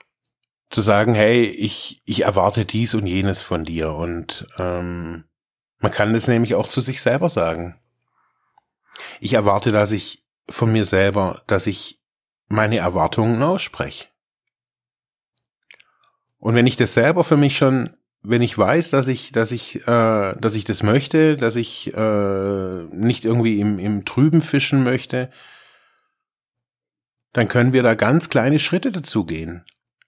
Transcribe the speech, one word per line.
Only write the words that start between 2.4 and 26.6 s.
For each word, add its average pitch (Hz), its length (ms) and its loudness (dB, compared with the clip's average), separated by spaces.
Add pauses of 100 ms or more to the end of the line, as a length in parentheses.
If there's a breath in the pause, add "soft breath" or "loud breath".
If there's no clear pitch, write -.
dies 113 300 -2
und 104 100 -2
jenes 92 360 -2
von 85 220 -6
dir, 80 280 -4
und, 82 560 -8 (100)
ähm, 87 680 -8 (540)
man 110 120 -2
kann 107 220 0
das 113 140 0
nämlich 117 280 2
auch - 120 0
zu - 140 -4
sich 131 200 -6
selber 147 280 0
sagen. 85 500 -4 (1400 loud breath)
Ich 104 140 -6
erwarte, 101 380 2
dass 104 200 4
ich - 340 -6 (240)
von 113 220 0
mir 110 140 2
selber, 98 600 0
dass 98 220 0
ich - 340 -8 (460)
meine 107 300 0
Erwartungen 95 680 0
ausspreche. - 640 -6 (2500 soft breath)
Und 113 80 0
wenn 120 140 6
ich 127 80 0
das 120 180 2
selber 151 300 4
für 147 140 2
mich 143 200 4
schon, 131 380 0 (260)
wenn 117 220 2
ich 113 120 -2
weiß, 131 360 2
dass 135 160 2
ich, - 240 -4
dass 113 200 0
ich, - 360 -10
äh, 113 480 2
dass 110 180 -2
ich 107 100 -4
das - 200 -6
möchte, 147 540 2
dass 113 180 0
ich, - 400 -6
äh, 98 960 -2
nicht 117 340 -2
irgendwie 113 340 2
im, 101 200 0
im 101 260 -4
Trüben 151 380 2
fischen 135 400 0
möchte, 127 480 -4 (2000 soft breath)